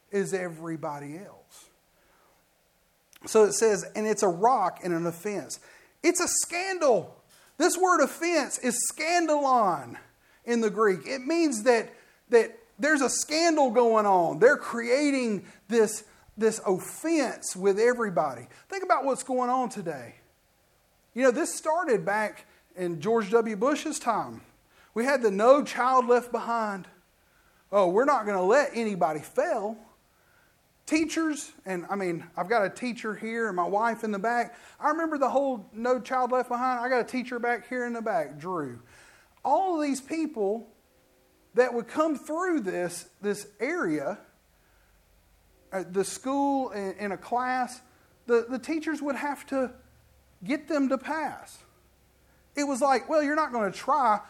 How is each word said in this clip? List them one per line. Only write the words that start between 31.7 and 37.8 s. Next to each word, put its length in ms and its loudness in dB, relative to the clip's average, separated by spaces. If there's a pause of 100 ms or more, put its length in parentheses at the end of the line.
I 60 -4
mean, 400 -4
I've 140 -4
got 160 2
a 40 0
teacher 460 -8
here 320 -4
and 80 -4
my 120 0
wife 360 -2
in 80 -4
the 80 -4
back. 360 -2 (220)
I 120 0
remember 280 -2
the 120 2
whole 420 -2
No 300 0
Child 300 -2
Left 180 0
Behind. 320 -2
I 80 -4
got 100 2
a 60 0
teacher 340 -6
back 280 -2
here 180 -4